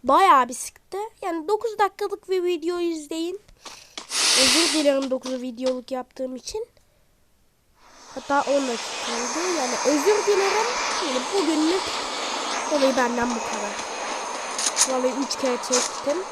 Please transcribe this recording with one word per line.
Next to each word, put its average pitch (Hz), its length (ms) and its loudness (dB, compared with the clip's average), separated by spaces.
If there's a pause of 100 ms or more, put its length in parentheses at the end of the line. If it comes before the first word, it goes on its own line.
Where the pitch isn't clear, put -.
bayağı 277 460 6
bir 254 40 -8
sıktı. - 440 -12 (240)
Yani 330 260 -4
dokuz 427 320 -2
dakikalık 392 500 -2
bir 370 140 2
video 349 360 -2
izleyin. 330 600 -4 (1000)
Özür 277 320 4
dilerim 277 380 2
dokuz 254 300 -4
videoluk 254 500 -4
yaptığım 254 440 -8
için. 440 320 -10 (1500)
Hatta 277 260 0 (100)
on 277 160 4
dakikaydı. 247 920 -2
Yani 247 160 0 (120)
özür 320 420 4
dilerim. 403 400 4 (400)
Yani 254 120 0 (140)
bugünlük 330 480 2 (920)
olayı 269 240 4
benden 240 320 0
bu 233 100 -2
kadar. 208 360 -6 (1120)
Vallahi 254 240 2 (120)
üç - 160 -4
kere 247 160 0
çektim. 254 600 0 (140)